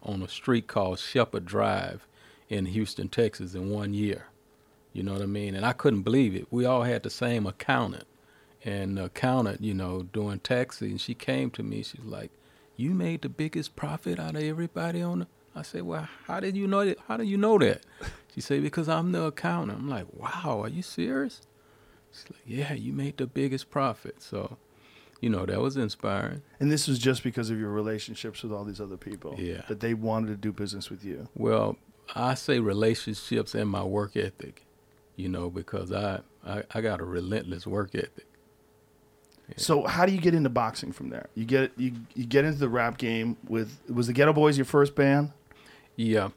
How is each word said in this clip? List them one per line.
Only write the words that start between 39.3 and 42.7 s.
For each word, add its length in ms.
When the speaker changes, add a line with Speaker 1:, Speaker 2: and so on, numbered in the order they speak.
Speaker 1:
Yeah. 80
Speaker 2:
So 280
how 220
do 60
you 80
get 140
into 140
boxing 440
from 180
there? 240
You 100
get, 340
you, 140
you 100
get 200
into 140
the 100
rap 300